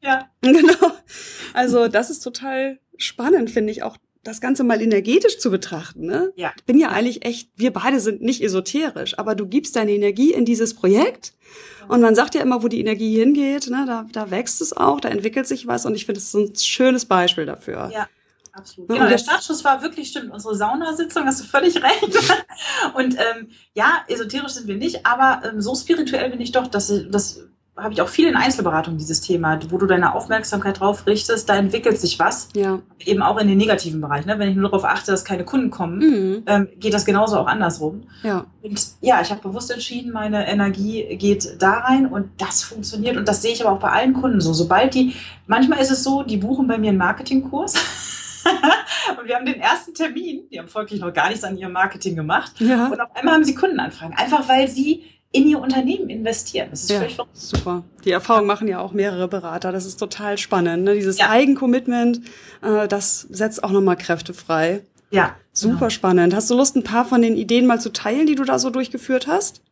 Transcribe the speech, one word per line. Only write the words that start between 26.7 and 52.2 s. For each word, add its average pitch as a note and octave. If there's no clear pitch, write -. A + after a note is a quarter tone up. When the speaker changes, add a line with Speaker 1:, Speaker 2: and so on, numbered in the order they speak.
Speaker 1:
dass G3+
habe G#3+
ich F#3
auch F3+
viel D#4+
in C4+
Einzelberatungen E3+
dieses D#3
Thema, D#3+
wo F3+
du F#3+
deine F3+
Aufmerksamkeit G#3
drauf G3+
richtest, G#3+
da G3
entwickelt G#3
sich -
was. -
Speaker 2:
Ja. F#3+
Speaker 1:
Eben G3
auch G3+
in G#3
den G3
negativen F#3
Bereich, C#3+
ne? G#3
Wenn G3+
ich G3
nur G3
darauf G3
achte, -
dass F#3+
keine F3+
Kunden C4
kommen, E3+
Speaker 2:
Mhm. G#3+
Speaker 1:
ähm, G3+
geht G#3+
das G#3
genauso G#3
auch -
andersrum. F3
Speaker 2:
Ja. G3
Speaker 1:
Und G#3
ja, A#3+
ich -
habe G#3
bewusst A3
entschieden, A#3+
meine G#3+
Energie G3+
geht G3
da F#3+
rein C4
und G3
das -
funktioniert. A3
Und G#3
das G3+
sehe A3+
ich A#3
aber G3
auch G3
bei G3+
allen C4
Kunden B3+
so. D#3+
Sobald F#3
die, B3+
manchmal C4
ist C4+
es C4
so, C#4
die G#3+
buchen B3+
bei A3+
mir G#3+
einen F#3+
Marketingkurs C4
<laughs> -
und A#3
wir A#3+
haben B3+
den B3+
ersten -
Termin, D#4+
die G3
haben E3+
folglich G#3
noch E3+
gar D#3+
nichts G#3+
an F#3+
ihrem F#3
Marketing F#3
gemacht. D#3